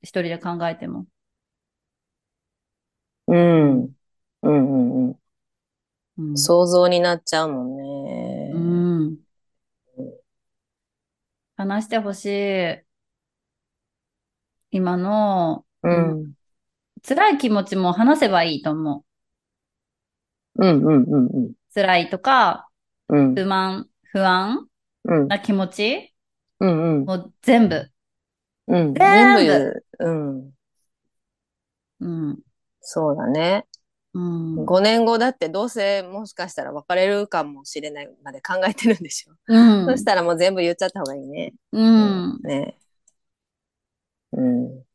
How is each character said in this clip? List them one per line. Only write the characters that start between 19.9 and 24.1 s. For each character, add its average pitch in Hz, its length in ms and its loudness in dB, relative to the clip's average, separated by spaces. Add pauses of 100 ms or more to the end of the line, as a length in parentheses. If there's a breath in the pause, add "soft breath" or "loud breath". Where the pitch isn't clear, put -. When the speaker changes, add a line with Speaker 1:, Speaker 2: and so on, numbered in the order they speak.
Speaker 1:
う。 190 100 2
Speaker 2:
う - 0 -
ん 156 200 4
う 156 60 4
ん 135 120 6
う 143 140 0
ん 127 80 4
う 135 140 -4 (100)
ん。 - 40 -16 (220)
Speaker 1:
辛 190 220 2
い 170 120 -2
と 190 100 -6
か、 254 500 0 (400)
Speaker 2:
う 147 120 4
ん。 131 140 2
Speaker 1:
不 95 100 -2
満、 135 440 -4 (140)
不 196 220 -4